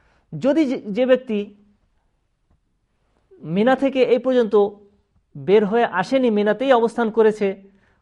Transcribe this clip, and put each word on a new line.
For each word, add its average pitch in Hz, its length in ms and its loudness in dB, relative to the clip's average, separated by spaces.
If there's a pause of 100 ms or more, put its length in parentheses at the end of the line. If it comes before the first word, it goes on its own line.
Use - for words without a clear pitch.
(400)
যদি 285 260 0
যে, 254 160 -6
যে 208 240 -4
ব্যক্তি 240 500 0 (1900)
মিনা 202 340 0
থেকে 262 280 0
এই 240 160 2
পর্যন্ত 247 360 0 (840)
বের 185 280 2
হয়ে 226 200 0
আসেনি, 233 440 -2
মিনাতেই 208 440 0
অবস্থান 226 380 -2
করেছে 214 520 0 (380)